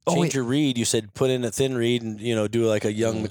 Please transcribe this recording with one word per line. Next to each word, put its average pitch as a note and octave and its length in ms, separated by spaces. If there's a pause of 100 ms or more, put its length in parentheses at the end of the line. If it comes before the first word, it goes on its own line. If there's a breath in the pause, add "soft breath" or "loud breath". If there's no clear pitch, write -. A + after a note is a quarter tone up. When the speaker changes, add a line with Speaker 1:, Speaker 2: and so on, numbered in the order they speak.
Speaker 1:
Oh, E3+ 100
Speaker 2:
"Change - 60
Speaker 1:
wait. C#3 120
Speaker 2:
your C3+ 100
reed." C3 340
You A2+ 60
said, G#2+ 300
"Put C3 160
in B2+ 160
a G#2+ 60
thin C3 260
reed A#2+ 240
and, G#2+ 180
you A#2 160
know, G#2+ 140
do, A#2 160
like, G#2+ 180
a G#2+ 80
young A2 300
Speaker 3:
Yeah. G#2+ 100